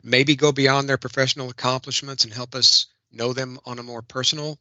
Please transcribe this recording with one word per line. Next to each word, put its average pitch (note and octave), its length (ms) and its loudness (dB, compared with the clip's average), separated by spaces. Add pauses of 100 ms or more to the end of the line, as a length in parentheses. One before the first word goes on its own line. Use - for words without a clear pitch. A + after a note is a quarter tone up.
maybe C3 320 2
go D3 160 4
beyond C#3 380 2
their C3+ 100 0
professional C3 500 -4
accomplishments C3 760 -4
and A#2 80 -10
help B2 220 -12
us - 320 4 (260)
know A#2 200 -2
them B2+ 320 -8
on B2 140 -10
a A#2+ 60 -12
more A#2+ 180 -12
personal D3 580 -2